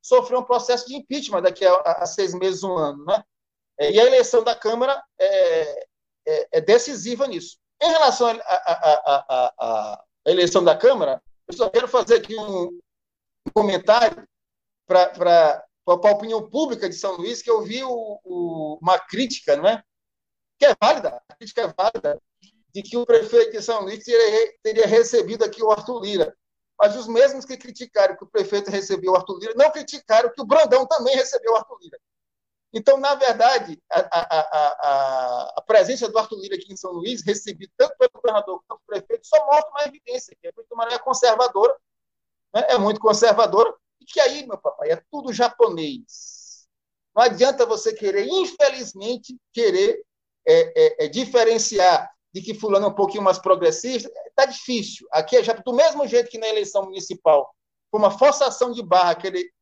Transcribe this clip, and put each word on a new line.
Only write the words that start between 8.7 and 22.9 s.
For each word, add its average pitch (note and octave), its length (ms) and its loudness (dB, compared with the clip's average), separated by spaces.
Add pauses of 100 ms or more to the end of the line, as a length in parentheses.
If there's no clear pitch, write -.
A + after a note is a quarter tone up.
a, D3 560 0
a, B2+ 300 -2
a, G#2+ 460 -8 (220)
a D3+ 40 0
eleição F3 320 2
da E3+ 140 4
Câmara, F#3 440 0 (280)
eu - 80 -16
só A3 120 -2
quero A#3+ 200 -2
fazer A#3 280 2
aqui A3 200 -4
um F#3 420 -8 (760)
comentário G#3 760 2 (600)
pra, F3+ 200 4
pra, E3+ 580 2 (200)
pra, F3 140 2
pra G#3 140 4
opinião G#3+ 360 -4
pública B3+ 400 -4
de F3 60 -10
São F#3+ 220 -8
Luís, G#3+ 240 -10
que - 100 -4
eu A3 120 2
vi A3+ 220 -8
o, A4 400 -8
o, E3 580 -8
uma F3+ 160 2
crítica, G#3+ 580 -4
não D#3 120 0
é? A3 140 -2 (760)
Que - 80 4
é B3 140 6
válida, G3+ 480 0
a - 80 -20
crítica A#3 260 -8
é E3+ 140 -8
válida, F#3+ 440 -4 (540)
de G3+ 80 -10
que A3+ 140 -10